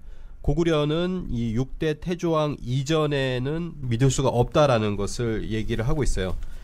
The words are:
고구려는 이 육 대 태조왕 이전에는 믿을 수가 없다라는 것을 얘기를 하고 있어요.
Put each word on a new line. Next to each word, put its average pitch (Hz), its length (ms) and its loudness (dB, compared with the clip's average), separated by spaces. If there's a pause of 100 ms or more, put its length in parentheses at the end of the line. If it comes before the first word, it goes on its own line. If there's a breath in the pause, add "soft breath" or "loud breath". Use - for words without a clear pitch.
(420 soft breath)
고구려는 165 880 0
이 117 260 -2
육 131 240 -2
대 151 200 -2
태조왕 165 640 -2
이전에는 139 1080 0 (180)
믿을 123 220 4
수가 135 180 0
없다라는 117 680 4
것을 101 520 -2
얘기를 110 380 0
하고 143 160 2
있어요. 92 320 2 (280 loud breath)